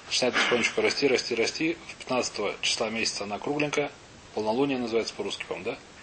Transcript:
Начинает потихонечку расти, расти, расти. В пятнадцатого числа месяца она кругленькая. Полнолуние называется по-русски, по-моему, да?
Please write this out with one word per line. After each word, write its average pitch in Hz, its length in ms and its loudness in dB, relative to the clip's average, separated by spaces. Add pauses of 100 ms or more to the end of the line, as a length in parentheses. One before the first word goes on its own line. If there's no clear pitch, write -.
Начинает 123 280 2
потихонечку - 460 4
расти, 107 280 4
расти, 120 260 4
расти. 156 420 0 (120)
В - 80 -14
пятнадцатого 107 640 -2
числа - 300 0
месяца 110 340 -2
она 101 140 -6
кругленькая. 143 520 0 (440)
Полнолуние 123 440 2
называется 113 360 0
по-русски, - 300 -6
по-моему, 92 280 -6
да? 135 60 -10 (240)